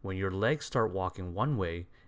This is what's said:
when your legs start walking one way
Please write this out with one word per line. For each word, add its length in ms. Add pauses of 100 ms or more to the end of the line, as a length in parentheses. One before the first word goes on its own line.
when 140
your 160
legs 320
start 260
walking 420
one 240
way 300 (220)